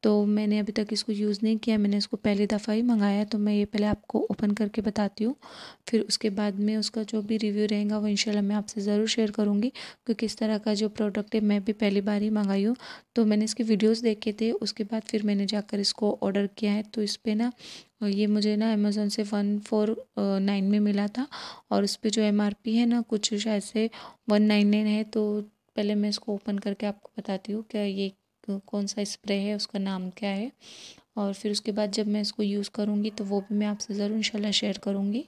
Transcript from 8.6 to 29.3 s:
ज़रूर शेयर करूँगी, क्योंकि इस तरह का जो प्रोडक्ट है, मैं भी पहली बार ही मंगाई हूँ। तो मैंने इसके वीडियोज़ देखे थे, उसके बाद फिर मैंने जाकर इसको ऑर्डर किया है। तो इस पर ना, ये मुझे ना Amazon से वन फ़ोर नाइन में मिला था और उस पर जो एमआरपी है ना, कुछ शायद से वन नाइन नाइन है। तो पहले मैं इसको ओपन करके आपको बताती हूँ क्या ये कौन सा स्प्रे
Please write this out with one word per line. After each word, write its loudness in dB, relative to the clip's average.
ज़रूर 2
शेयर 2
करूँगी, 2
क्योंकि -6
इस -4
तरह 0
का 0
जो 0
प्रोडक्ट -2
है, 2
मैं 2
भी -2
पहली 2
बार 0
ही 0
मंगाई 2
हूँ। 2
तो 4
मैंने 4
इसके -2
वीडियोज़ 4
देखे 0
थे, 2
उसके -4
बाद -4
फिर -2
मैंने 2
जाकर -2
इसको 0
ऑर्डर 0
किया 0
है। 0
तो -6
इस -2
पर -2
ना, 0
ये 2
मुझे 2
ना 2
Amazon 2
से -2
वन 0
फ़ोर 0
नाइन 2
में 4
मिला 2
था -4
और 4
उस -2
पर -2
जो 0
एमआरपी 2
है 4
ना, 2
कुछ -2
शायद 0
से -2
वन 6
नाइन 6
नाइन 4
है। 2
तो -2
पहले 0
मैं 2
इसको -4
ओपन -4
करके -4
आपको -6
बताती -6
हूँ -6
क्या -2
ये -2
कौन -4
सा -4
स्प्रे -4